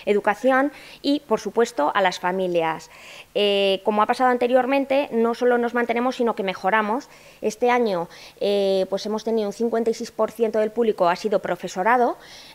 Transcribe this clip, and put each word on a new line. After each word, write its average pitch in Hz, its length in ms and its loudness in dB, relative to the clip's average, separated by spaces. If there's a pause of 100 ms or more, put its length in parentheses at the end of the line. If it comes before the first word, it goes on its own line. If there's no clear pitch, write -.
educación 247 680 0 (280)
y, 285 200 -2
por 220 180 -2
supuesto, 233 560 -2
a 208 60 2
las 180 180 0
familias. 175 720 -2 (440)
Eh, 196 500 2
como 214 160 2
ha 214 40 4
pasado 254 260 2
anteriormente, 262 840 0
no 233 200 2
solo 247 240 2
nos 240 160 -2
mantenemos, 240 440 -2
sino 233 180 0
que 214 80 -6
mejoramos. 208 640 0 (340)
Este 226 300 0
año, 202 380 0 (320)
eh, 196 480 2
pues 196 160 -4
hemos 214 180 -4
tenido 226 240 0
un 202 60 -6
cincuenta 226 380 0
y - 20 -2
seis 226 180 -8
por 220 200 -2
ciento 220 280 -2
del 214 120 0
público 214 360 2
ha 170 80 2
sido 208 240 -2
profesorado, 220 800 0 (380)